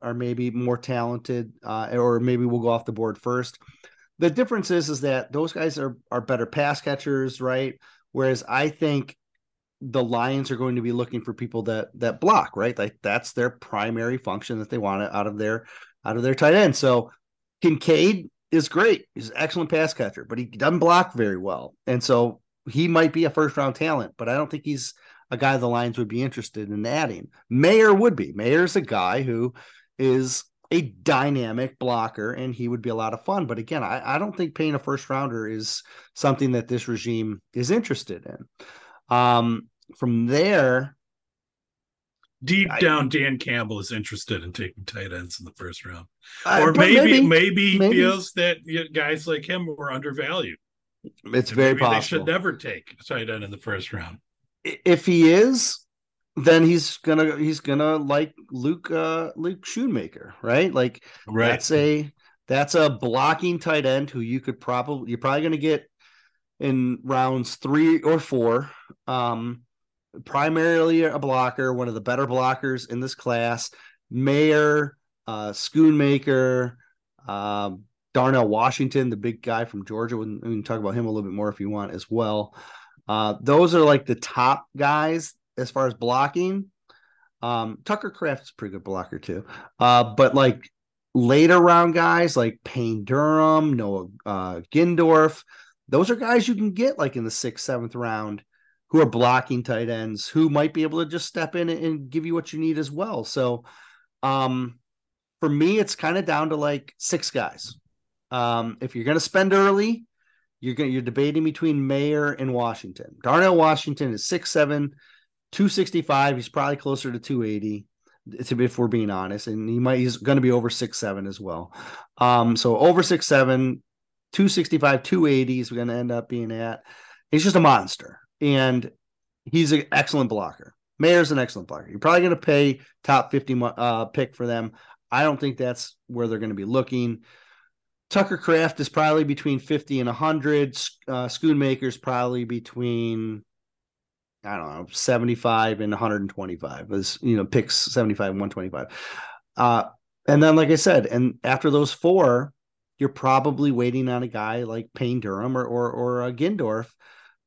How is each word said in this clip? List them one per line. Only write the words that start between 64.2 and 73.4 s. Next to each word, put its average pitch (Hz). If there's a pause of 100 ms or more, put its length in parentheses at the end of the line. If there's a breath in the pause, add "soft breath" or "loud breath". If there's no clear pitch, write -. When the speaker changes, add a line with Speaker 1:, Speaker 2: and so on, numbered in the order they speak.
Speaker 1:
you 120
could 123
probably, 123
you're 117
probably 139
gonna 160
get 147 (720 soft breath)
in 131
rounds 131
three 156
or 160
four. 127 (360 loud breath)
Um, 120 (640)
primarily 165
a 156
blocker, 131
one 123
of 113
the 110
better 123
blockers 127
in 120
this 127
class. 117 (420 soft breath)